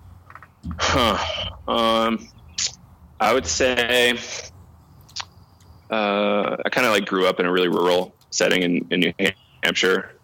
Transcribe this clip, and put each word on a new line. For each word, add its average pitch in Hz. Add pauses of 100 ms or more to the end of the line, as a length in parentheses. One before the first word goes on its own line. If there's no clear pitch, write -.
(800)
Huh. 113 (500)
Um, 113 (920)
I 113
would 131
say, 123 (1700)
uh, 104
I -
kinda, 127
like, 101
grew 95
up 92
in 90
a 90
really 90
rural 87 (160)
setting 101
in, 87
in 90
New 85 (500)
Hampshire, 92 (120)